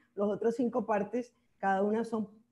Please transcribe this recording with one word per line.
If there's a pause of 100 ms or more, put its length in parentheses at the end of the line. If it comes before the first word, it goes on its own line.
(140)
Los
otros
cinco
partes, (240)
cada
una
son (220)